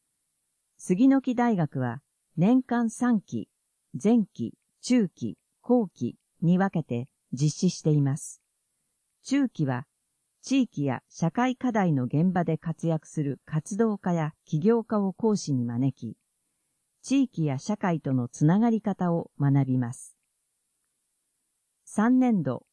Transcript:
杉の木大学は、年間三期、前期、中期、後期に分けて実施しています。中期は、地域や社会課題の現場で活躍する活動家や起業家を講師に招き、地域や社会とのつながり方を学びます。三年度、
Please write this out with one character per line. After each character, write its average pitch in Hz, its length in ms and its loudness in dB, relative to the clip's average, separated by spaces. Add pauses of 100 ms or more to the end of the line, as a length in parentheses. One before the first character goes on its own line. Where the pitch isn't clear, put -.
(760)
杉 185 300 2
の 269 140 4
木 254 140 -4
大 233 200 0
学 151 240 -2
は、 123 220 -4 (340)
年 233 280 4
間 233 260 -2
三 240 320 0
期、 - 260 -8 (540)
前 214 240 4
期、 - 300 -8 (260)
中 233 280 2
期、 104 280 -8 (240)
後 233 280 0
期 - 260 -8 (260)
に 175 160 4
分 196 120 2
け 170 180 -6
て 120 220 -6 (240)
実 151 340 0
施 - 20 2
し - 120 -6
て 156 100 0
い 147 100 2
ま 139 140 0
す。 - 260 -14 (840)
中 277 260 0
期 - 160 -4
は、 131 220 -4 (540)
地 269 200 0
域 147 240 -2
や 131 240 -2
社 - 220 -2
会 247 260 -2
課 247 160 -2
題 190 180 2
の 131 140 2
現 156 260 2
場 175 140 0
で 160 120 -2
活 160 300 -6
躍 160 180 -2
す - 160 -6
る 139 240 -4
活 156 300 -6
動 214 220 0
家 185 160 -4
や 160 200 -2 (120)
起 151 160 -2
業 220 240 2
家 208 160 -2
を 196 100 -2
講 214 240 -2
師 151 180 -4
に 123 120 0
招 123 280 -2
き、 113 220 -12 (840)
地 269 220 2
域 170 200 -4
や 139 160 -2
社 214 160 -6
会 175 240 -2
と 139 140 -4
の 123 160 0
つ - 160 -2
な 175 140 6
が 233 100 2
り 226 120 0
方 180 300 -2
を 165 260 -4
学 139 280 2
び 127 120 0
ま 120 140 -2
す。 - 240 -18 (1700)
三 247 360 0
年 240 220 2
度、 131 320 -6